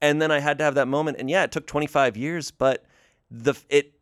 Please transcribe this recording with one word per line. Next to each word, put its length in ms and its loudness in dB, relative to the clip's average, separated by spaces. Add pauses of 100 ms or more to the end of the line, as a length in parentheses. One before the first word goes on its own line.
And 200 2
then 80 2
I 100 2
had 200 0
to 40 0
have 120 0
that 120 2
moment. 320 -2
And 120 -6
yeah, 140 2
it 60 -8
took 140 -6
twenty-five 500 0
years, 360 -8
but 340 0 (460)
the 220 0
f-, 160 -14
it, 320 2